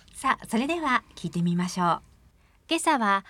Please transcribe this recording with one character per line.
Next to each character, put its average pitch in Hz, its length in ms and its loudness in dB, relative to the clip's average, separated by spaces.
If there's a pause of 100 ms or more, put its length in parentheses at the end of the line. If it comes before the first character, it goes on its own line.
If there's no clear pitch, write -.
(160)
さ - 260 -2
あ、 - 80 -16
そ 226 80 -2
れ 269 80 0
で 330 140 -2
は 262 240 -2 (100)
聞 - 140 -8
い - 20 -4
て 175 120 -2
み 175 120 2
ま 180 140 0
し 185 120 -6
ょ 175 40 2
う。 165 160 2 (680)
今 330 100 0
朝 311 200 2
は 196 320 2